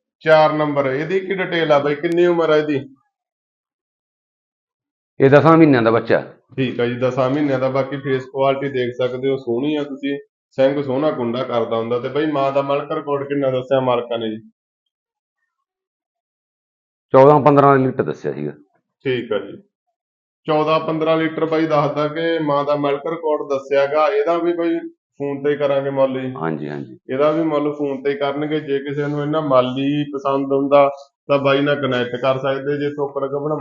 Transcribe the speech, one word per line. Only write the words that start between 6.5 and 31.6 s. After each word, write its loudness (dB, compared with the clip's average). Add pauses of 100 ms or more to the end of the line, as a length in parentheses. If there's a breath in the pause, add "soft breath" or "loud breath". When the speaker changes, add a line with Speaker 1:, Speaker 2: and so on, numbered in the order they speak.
Speaker 1:
ਠੀਕ -4
ਆ 0
ਜੀ, -2
ਦਸਾਂ 0
ਮਹੀਨਿਆਂ 0
ਦਾ। 0
ਬਾਕੀ -4
ਫੇਸ -4
ਕੁਆਲਿਟੀ -2
ਦੇਖ -4
ਸਕਦੇ -2
ਹੋ, 0
ਸੋਹਣੀ -4
ਆ -2
ਤੁਸੀਂ। -6 (320)
ਸਿੰਘ 0
ਸੋਹਣਾ -2
ਕੁੰਡਾ -4
ਕਰਦਾ -2
ਹੁੰਦਾ। -2
ਤੇ -6
ਬਈ -2
ਮਾਂ -2
ਦਾ 0
ਮਿਲਕ -4
ਰਿਕਾਰਡ -4
ਕਿੰਨਾ -2
ਦੱਸਿਆ 0
ਮਾਲਕਾਂ -2
ਨੇ -6
ਜੀ? -12 (2500)
Speaker 2:
ਚੌਦਾਂ 8
ਪੰਦਰਾਂ 6
ਲੀਟਰ 0
ਦੱਸਿਆ -6
ਸੀਗਾ। -6 (520)
Speaker 1:
ਠੀਕ -4
ਆ -2
ਜੀ। -12 (880)
ਚੌਦਾਂ 2
ਪੰਦਰਾਂ 0
ਲੀਟਰ -2
ਬਾਈ 0
ਦੱਸਦਾ 0
ਕਿ -2
ਮਾਂ 0
ਦਾ 0
ਮਿਲਕ -2
ਰਿਕਾਰਡ -4
ਦੱਸਿਆ 0
ਗਾ। 2
ਇਹਦਾ 0
ਵੀ 0
ਬਾਈ -2 (100)
ਫੋਨ -10
ਤੇ 0
ਕਰਾਂਗੇ 0
ਮੁੱਲ 0
ਜੀ। -6
Speaker 2:
ਹਾਂਜੀ, -6
ਹਾਂਜੀ। -12 (120)
Speaker 1:
ਇਹਦਾ 2
ਵੀ 0
ਮੁੱਲ -2
ਫੋਨ -6
ਤੇ -2
ਕਰਨਗੇ। -4
ਜੇ -4
ਕਿਸੇ -6
ਨੂੰ -4
ਇਹਨਾਂ -2
ਮਾਲੀ 0
ਪਸੰਦ -4
ਆਉਂਦਾ 4 (380 loud breath)
ਤਾਂ 2
ਬਾਈ 2